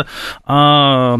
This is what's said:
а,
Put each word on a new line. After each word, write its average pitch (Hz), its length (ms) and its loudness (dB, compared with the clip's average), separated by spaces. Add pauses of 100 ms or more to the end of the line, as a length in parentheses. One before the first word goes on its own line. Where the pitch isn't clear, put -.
(460)
а, 139 720 2